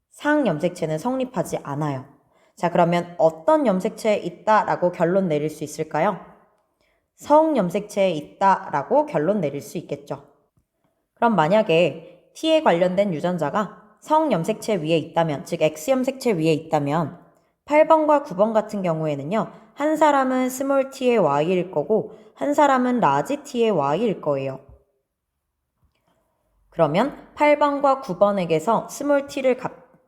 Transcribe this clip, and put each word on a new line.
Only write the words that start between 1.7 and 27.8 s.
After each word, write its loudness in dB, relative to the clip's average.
자, -2
그러면 0
어떤 2
염색체에 0
있다라고 0
결론 0
내릴 -2
수 -12
있을까요? -4
성염색체에 2
있다라고 0
결론 0
내릴 -4
수 -12
있겠죠. -12
그럼 0
만약에 0
T에 2
관련된 2
유전자가 -4
성염색체 0
위에 0
있다면, -2
즉 -6
X염색체 0
위에 2
있다면 -2
팔 4
번과 2
구 -12
번 0
같은 -2
경우에는요. -4
한 -2
사람은 2
스몰 -2
T의 0
Y일 2
거고 -2
한 -2
사람은 2
라지 0
T의 0
Y일 0
거예요. -4
그러면 -2
팔 4
번과 2